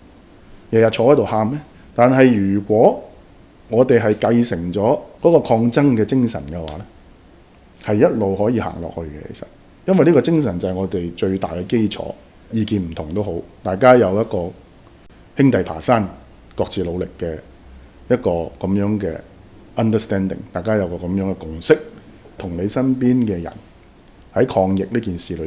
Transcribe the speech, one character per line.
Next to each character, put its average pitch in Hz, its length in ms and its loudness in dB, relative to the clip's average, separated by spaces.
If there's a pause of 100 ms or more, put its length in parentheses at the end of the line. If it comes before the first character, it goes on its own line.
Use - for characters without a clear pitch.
(720)
日 113 80 4
日 113 100 6
坐 117 240 4
喺 - 20 8
度 127 80 2
喊 110 220 -2
咩？ 143 140 -4 (340)
但 123 180 4
係 117 440 4
如 104 60 0
果 117 380 4 (680)
我 117 160 4
哋 120 160 4
係 107 320 0
繼 120 100 2
承 87 300 -4
咗 104 260 0 (220)
嗰 170 120 4
個 156 60 6
抗 117 320 2
爭 143 240 2
嘅 110 80 2
精 123 240 0
神 85 140 -6 (100)
嘅 85 80 -8
話 78 180 -10
呢， 104 80 -14 (1000)
係 107 80 -2
一 107 100 4 (140)
路 98 180 0
可 104 140 0
以 120 100 0
行 85 220 -6
落 85 140 -10
去 85 60 -8
嘅。 73 200 -12 (100)
其 - 80 -18
實， - 60 -14 (400)
因 190 100 2
為 165 80 6
呢 165 100 6
個 143 60 6
精 165 220 2
神 92 180 -2
就 92 80 -2
係 92 60 -2
我 95 160 -4
哋 87 240 -6
最 95 240 -2
大 95 120 -4
嘅 90 180 -8
基 113 200 0
礎。 - 240 -8 (380)
意 113 160 -2
見 104 160 -2
唔 82 120 -8
同 80 200 -8
都 101 80 -2
好， 98 120 -6 (280)
大 95 140 -2
家 127 220 6
有 104 120 4 (120)
一 - 20 -2
個 92 260 -4 (840)
兄 135 160 4
弟 101 120 2
爬 82 180 -8
山， 113 260 2 (480)
各 - 80 -4
自 - 220 -6
努 85 120 -6
力 90 80 -4 (140)
嘅 85 140 -6 (760)
一 123 80 2
個 85 420 -2
咁 95 120 -4
樣 101 280 0
嘅 90 160 -4 (600)
understanding， 107 600 0 (160)
大 - 80 -6
家 107 160 0
有 95 100 0
個 87 80 -8
咁 87 160 -8
樣 95 180 -2
嘅 92 60 -4
共 80 260 -12
識， 82 160 2 (600)
同 87 180 -10
你 87 100 -4
身 131 300 -2
邊 123 200 2 (100)
嘅 92 160 -4
人 82 100 -10 (840)
喺 120 120 2
抗 98 320 0
疫 95 120 -2
呢 117 120 -2
件 90 180 -6
事 - 160 -8
裏 80 120 -8